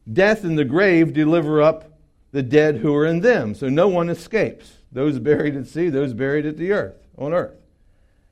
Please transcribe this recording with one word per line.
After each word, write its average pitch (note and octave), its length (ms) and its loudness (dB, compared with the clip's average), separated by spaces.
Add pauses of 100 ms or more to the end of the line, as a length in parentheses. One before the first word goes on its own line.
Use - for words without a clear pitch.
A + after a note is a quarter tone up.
(120)
death G#3 300 2
and E3 160 -2
the C#3+ 60 2
grave E3 480 2
deliver D3+ 500 2
up D#3 300 0 (400)
the C#3 100 -2
dead D3 360 2
who D3+ 180 0
are D3+ 100 2
in E3 140 -2
them. F3 340 0
So C3+ 140 -6
no D#3 180 2
one F3 220 0
escapes. - 720 -6 (120)
Those C3 300 -2
buried D3 340 0
at C3+ 140 -10
sea, E3+ 220 -4
those C3+ 220 -2
buried C#3 320 -4
at D#3 120 -6
the F3 160 -4
earth, B2+ 340 -6 (100)
on D3 160 -8
earth. F3 220 -4 (760)